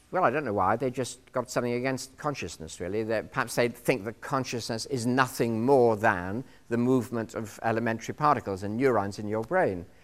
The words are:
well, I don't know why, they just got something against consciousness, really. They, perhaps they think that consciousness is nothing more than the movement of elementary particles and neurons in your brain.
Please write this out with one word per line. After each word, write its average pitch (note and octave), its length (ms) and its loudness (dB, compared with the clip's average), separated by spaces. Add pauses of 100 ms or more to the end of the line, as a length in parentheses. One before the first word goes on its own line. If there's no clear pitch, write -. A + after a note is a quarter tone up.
(100)
well, F3+ 140 0
I B2 60 6
don't D3 140 0
know A2 80 -2
why, G2+ 240 4
they B2+ 140 -2
just - 420 -8
got B2 180 -4
something A#2+ 220 0
against B2 460 -4
consciousness, F2+ 640 -8
really. G2 220 -2
They, A2 200 0
perhaps A#2+ 320 -4
they A#2+ 140 4
think A#2 360 -2
that A2 160 -8
consciousness B2 640 -4
is A#2+ 220 -2
nothing B2 580 2
more B2 320 6
than G2+ 480 0 (240)
the A#2 80 -2
movement A#2+ 580 0
of G#2+ 280 -8
elementary A2+ 520 -2
particles A2+ 480 0
and G#2 140 -4
neurons A2 420 2
in G#2+ 80 -8
your G#2+ 160 -2
brain. A#2 440 0 (180)